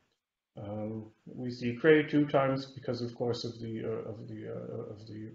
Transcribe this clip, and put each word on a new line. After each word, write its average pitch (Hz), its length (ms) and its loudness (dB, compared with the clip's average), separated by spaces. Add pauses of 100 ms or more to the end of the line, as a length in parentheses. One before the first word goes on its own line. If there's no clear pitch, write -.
(580)
Um, 107 520 -6 (160)
we 123 240 -8
see 120 260 -4
Cray 156 280 8
two 147 200 4
times 135 400 4
because, - 380 -6
of 120 120 -6
course, 120 300 0
of 117 160 -8
the, 113 240 -6
uh, 113 260 -4
of 117 160 -12
the, 110 220 -10
uh, 117 420 -8
of 107 160 -14
the 107 280 -12